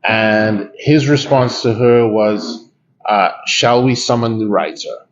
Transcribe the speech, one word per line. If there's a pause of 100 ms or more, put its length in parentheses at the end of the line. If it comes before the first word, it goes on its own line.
And
his
response
to
her
was, (380)
uh, (160)
Shall
we
summon
the
writer?